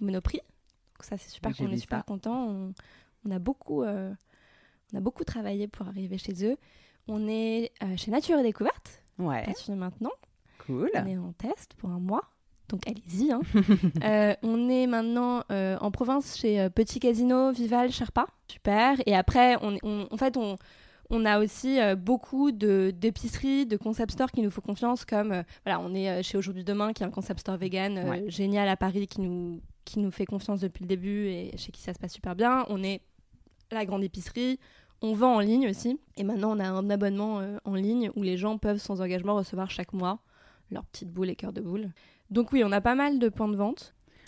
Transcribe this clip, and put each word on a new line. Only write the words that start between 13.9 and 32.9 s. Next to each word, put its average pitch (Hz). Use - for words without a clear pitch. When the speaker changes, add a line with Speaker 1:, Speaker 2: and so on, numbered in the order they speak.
Speaker 1:
Euh, 214
on 233
est 254
maintenant, 240
euh, 190
en 208
province 262
chez, 208
euh, 190
Petit 226
Casino, 247
Vival, 240
Sherpa. 254
Super. 226
Et 208
après, 247
on, 202
on, 208
en 220
fait, 269
on, 208
on 226
a 208
aussi, 254
euh, 196
beaucoup 254
de, 196
d'épiceries, 240
de 214
concept 220
stores 262
qui 247
nous 202
font -
confiance, 240
comme, 208
euh, 180
voilà, 175
on 180
est, 190
euh, 180
chez 196
Aujourd'hui 185
Demain, 208
qui 220
est 180
un -
concept 190
store 190
vegan, 190
euh, 180
Speaker 2:
Ouais. 185
Speaker 1:
génial 196
à 190
Paris, 190
qui -
nous 175
qui -
nous 196
fait 185
confiance 202
depuis 190
le 180
début 202
et 185
chez -
qui -
ça 180
se -
passe 185
super 180
bien. 247
On 190
est 190